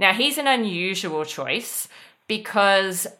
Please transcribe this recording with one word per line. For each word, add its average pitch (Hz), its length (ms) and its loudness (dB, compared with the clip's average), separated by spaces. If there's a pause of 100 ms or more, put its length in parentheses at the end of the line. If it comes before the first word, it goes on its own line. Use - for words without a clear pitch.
Now, 190 120 6
he's 269 240 0
an 285 120 0
unusual 185 760 0
choice 151 640 -6 (400)
because, 196 800 2 (140)